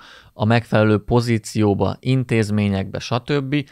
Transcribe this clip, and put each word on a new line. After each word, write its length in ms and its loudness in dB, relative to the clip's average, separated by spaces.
a 120 -4
megfelelő 580 2
pozícióba, 960 0
intézményekbe, 1000 -2
stb., 720 -4